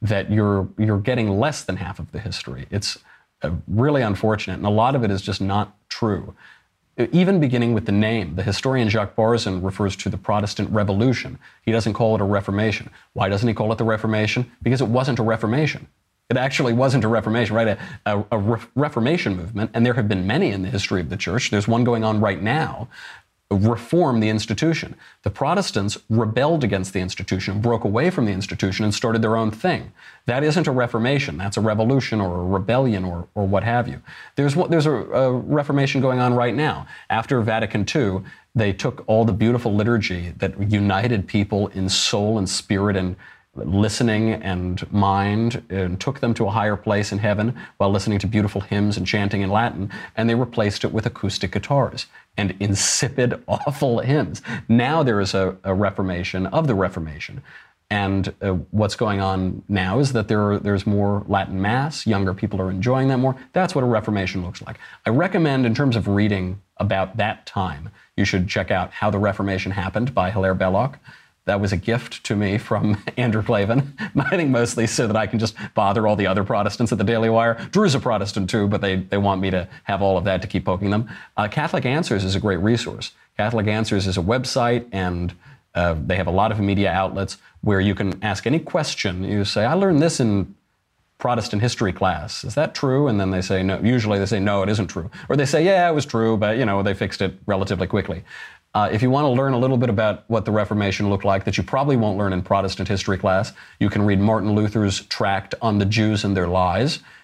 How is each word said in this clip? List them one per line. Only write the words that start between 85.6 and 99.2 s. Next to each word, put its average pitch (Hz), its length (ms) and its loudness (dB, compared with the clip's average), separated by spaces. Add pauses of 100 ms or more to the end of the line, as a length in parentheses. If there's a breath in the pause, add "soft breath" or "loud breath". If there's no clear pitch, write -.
uh, 87 240 0
they 90 180 -2
have 92 100 -2
a 87 60 -2
lot 104 200 2
of 110 80 -2
media 98 320 2
outlets 95 460 -2 (240 soft breath)
where 101 180 2
you 98 140 2
can 95 280 -2
ask 101 240 -2
any 143 120 2
question. 104 640 -4
You 101 200 0
say, 104 200 0
"I 135 100 2
learned 185 260 4
this 160 200 2
in 101 340 2 (640)
Protestant 113 440 -2
history 117 300 0
class. 82 520 -2
Is - 100 -8
that 151 200 0
true?" 139 340 2
And 107 100 2
then 95 120 0
they 92 120 0
say, 92 200 0
"No." 95 200 0
Usually 107 360 2
they 98 80 0
say, 101 140 -2
"No, 101 220 2
it 98 60 0
isn't 104 200 0
true." 85 220 -8 (180 loud breath)
Or 135 80 0
they 143 100 2
say, 160 180 2
"Yeah, 180 240 4
it 165 60 2
was 143 120 0
true, 113 300 2
but, 107 220 0
you 135 60 2
know, 98 180 0
they 101 120 0
fixed 101 280 -4
it 95 120 -2 (120)
relatively 95 400 0
quickly." 90 380 -4 (480 loud breath)
Uh, 107 200 2
if 107 100 0
you 127 80 4
want 139 140 2